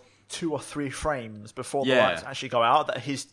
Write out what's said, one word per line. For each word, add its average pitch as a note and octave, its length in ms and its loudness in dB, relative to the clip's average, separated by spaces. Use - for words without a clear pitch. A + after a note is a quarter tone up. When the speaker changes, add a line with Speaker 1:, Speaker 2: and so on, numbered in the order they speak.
Speaker 1:
two E3 240 -4
or C3+ 80 -2
three C#3+ 300 -6
frames A2+ 600 -6
before C3+ 320 -4
the C3 80 4
Speaker 2:
Yeah. A#2+ 180 8
Speaker 1:
lights E2 140 -2
actually C3+ 260 -8
go A#2+ 140 2
out, D3 240 6
that C3 120 -4
his, C#3 340 -6